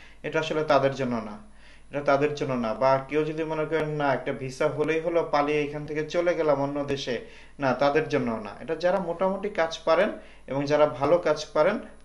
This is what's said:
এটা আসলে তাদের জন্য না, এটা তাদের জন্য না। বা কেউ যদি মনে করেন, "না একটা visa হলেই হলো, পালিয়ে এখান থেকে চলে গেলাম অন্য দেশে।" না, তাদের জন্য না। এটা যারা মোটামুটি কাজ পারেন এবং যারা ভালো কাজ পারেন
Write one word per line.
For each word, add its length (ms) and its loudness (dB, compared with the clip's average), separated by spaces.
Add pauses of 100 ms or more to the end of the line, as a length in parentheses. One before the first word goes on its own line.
(240)
এটা 160 -2
আসলে 240 -2
তাদের 320 4
জন্য 200 -2
না, 220 -8 (540)
এটা 100 -4
তাদের 340 2
জন্য 180 -4
না। 200 -2
বা 360 4
কেউ 160 0
যদি 180 -4
মনে 220 -4
করেন, 240 -2
"না 240 0
একটা 180 -2
visa 360 -2
হলেই 320 0
হলো, 320 0
পালিয়ে 300 2
এখান 240 -6
থেকে 240 -6
চলে 260 0
গেলাম 260 2
অন্য 220 -2
দেশে।" 360 -4 (400)
না, 140 2
তাদের 360 2
জন্য 220 0
না। 300 -6
এটা 140 -4
যারা 240 0
মোটামুটি 500 -2
কাজ 280 -2
পারেন 320 2 (380)
এবং 180 -2
যারা 200 4
ভালো 320 2
কাজ 280 0
পারেন 340 2 (260)